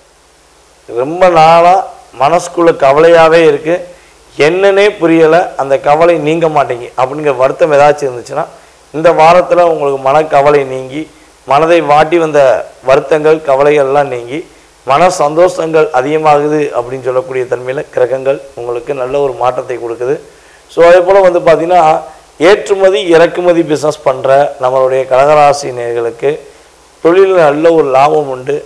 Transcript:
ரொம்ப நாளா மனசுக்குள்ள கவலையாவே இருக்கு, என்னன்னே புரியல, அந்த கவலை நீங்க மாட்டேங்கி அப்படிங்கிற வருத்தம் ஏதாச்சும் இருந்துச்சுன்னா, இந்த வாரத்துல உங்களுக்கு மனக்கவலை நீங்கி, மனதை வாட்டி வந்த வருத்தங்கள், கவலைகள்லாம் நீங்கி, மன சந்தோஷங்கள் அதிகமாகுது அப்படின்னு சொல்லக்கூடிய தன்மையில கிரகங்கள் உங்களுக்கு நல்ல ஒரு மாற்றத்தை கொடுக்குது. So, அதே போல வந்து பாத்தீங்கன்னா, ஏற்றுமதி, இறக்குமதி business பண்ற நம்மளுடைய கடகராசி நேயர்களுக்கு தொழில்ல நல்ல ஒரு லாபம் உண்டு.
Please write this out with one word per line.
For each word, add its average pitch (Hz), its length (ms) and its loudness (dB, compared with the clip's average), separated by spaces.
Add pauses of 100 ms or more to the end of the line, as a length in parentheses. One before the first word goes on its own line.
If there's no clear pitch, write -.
(960)
ரொம்ப 165 320 -2
நாளா 170 460 4 (460)
மனசுக்குள்ள 170 520 0 (120)
கவலையாவே 160 640 4
இருக்கு, 156 420 -2 (500)
என்னன்னே 196 600 0
புரியல, 165 580 2
அந்த 135 220 -2
கவலை 160 380 2
நீங்க 160 320 -2
மாட்டேங்கி 127 480 -4
அப்படிங்கிற 139 400 -2
வருத்தம் 139 360 0
ஏதாச்சும் 143 360 2
இருந்துச்சுன்னா, 127 360 -8 (480)
இந்த 160 200 0
வாரத்துல 175 480 2
உங்களுக்கு 143 400 0
மனக்கவலை 147 640 2
நீங்கி, 131 460 -10 (340)
மனதை 160 360 2
வாட்டி 156 380 2
வந்த 147 480 0 (180)
வருத்தங்கள், 151 520 0
கவலைகள்லாம் 143 800 0
நீங்கி, 123 300 -12 (380)
மன 147 240 2 (100)
சந்தோஷங்கள் 160 720 0
அதிகமாகுது 147 880 0
அப்படின்னு 123 240 -8
சொல்லக்கூடிய 127 420 -4
தன்மையில 127 460 -8
கிரகங்கள் 131 500 -4 (140)
உங்களுக்கு 120 400 -8
நல்ல 131 240 -6
ஒரு 139 140 -2
மாற்றத்தை 123 440 -4
கொடுக்குது. 120 440 -6 (480)
So, 165 180 2
அதே 175 140 6
போல 190 200 2
வந்து 175 200 2
பாத்தீங்கன்னா, 165 600 2 (380)
ஏற்றுமதி, 190 680 0
இறக்குமதி 170 560 2
business 147 400 -4
பண்ற 135 580 0
நம்மளுடைய 131 500 0
கடகராசி 143 580 2 (100)
நேயர்களுக்கு 120 600 -4 (640)
தொழில்ல 190 300 2
நல்ல 160 380 2
ஒரு 156 160 2
லாபம் 143 400 2
உண்டு. 131 380 -8